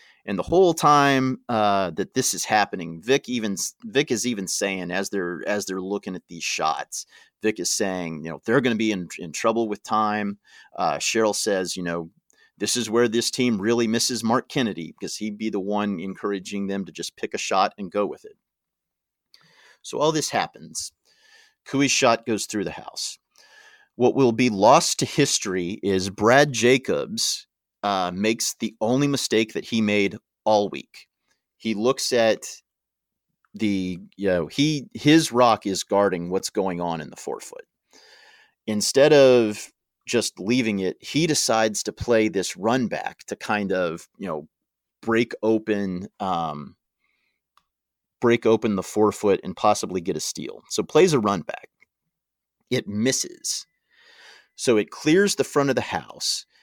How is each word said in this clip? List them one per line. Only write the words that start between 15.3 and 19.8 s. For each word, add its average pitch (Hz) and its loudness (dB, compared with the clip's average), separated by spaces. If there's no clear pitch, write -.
be 110 -6
the 101 -4
one 101 -2
encouraging 98 -6
them 98 -4
to 85 -14
just - -12
pick - -8
a 107 -6
shot 101 0
and 95 -12
go 104 -2
with 69 -10
it." - -20